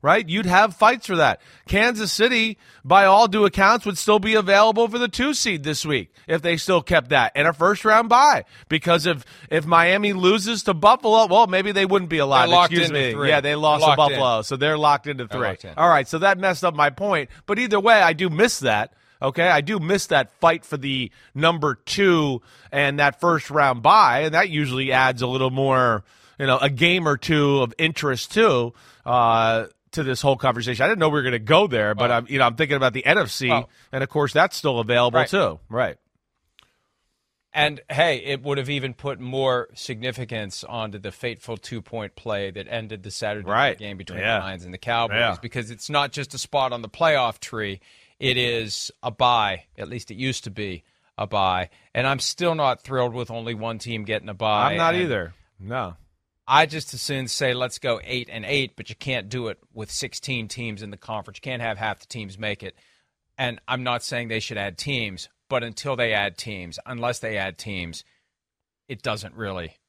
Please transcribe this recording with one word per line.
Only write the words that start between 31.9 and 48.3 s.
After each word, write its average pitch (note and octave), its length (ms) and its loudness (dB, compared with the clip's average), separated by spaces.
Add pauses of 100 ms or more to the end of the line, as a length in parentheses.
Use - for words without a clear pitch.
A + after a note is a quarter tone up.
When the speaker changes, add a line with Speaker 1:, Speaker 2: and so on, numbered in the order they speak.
Speaker 1:
but A#2+ 140 0
Speaker 2:
Well, A#2+ 80 2
Speaker 1:
I'm, A#2 100 -4
you C3+ 100 -4
know, C3 80 4
I'm A#2 120 0
thinking D3 180 0
about C3 160 2
the B2+ 140 -6
N D#3 120 6
F D3 120 0
C, - 180 -6
Speaker 2:
well, C3 220 0 (240)
Speaker 1:
and C3+ 100 -4
of C3 60 -6
course C#3+ 240 -2
that's F3 240 2
still B2+ 240 -2
available A#2+ 380 2
Speaker 2:
Right. D3+ 100 0
Speaker 1:
too. B2+ 400 -2
Right. A2+ 260 -4 (1600)
Speaker 2:
And D3 260 0 (100)
hey, D3+ 280 2
it C3+ 260 -8
would C#3 140 -4
have C3 120 -6
even C3+ 240 -6
put C3+ 280 -10
more B2+ 520 -2
significance A#2 920 -10
onto A2 340 -10
the F#2+ 140 -10
fateful A#2 420 -10
two-point G#2+ 640 -14
play G2+ 340 -6
that G2 180 -14
ended A2 340 -10
the G2+ 80 -14
Saturday G#2 360 -8
night G2+ 60 -4
Speaker 1:
Right. B2 240 0
Speaker 2:
game G2+ 180 -12
between F2+ 240 -14
Speaker 1:
Yeah. G#2+ 200 -2
Speaker 2:
the F2 80 -8
Lions F#2 180 -12
and F2+ 80 -16
the F#2 40 -16
Cowboys, A#2 380 -4
Speaker 1:
Yeah. A2 260 0
Speaker 2:
because A#2 300 -12
it's - 180 -18
not C#3+ 220 -2
just C#3 220 -12
a C#3 40 -12
spot C3 360 -4
on A#2+ 80 -10
the A2 80 -14
playoff C#3 500 0
tree. G2+ 400 -8 (400)
It B2+ 160 0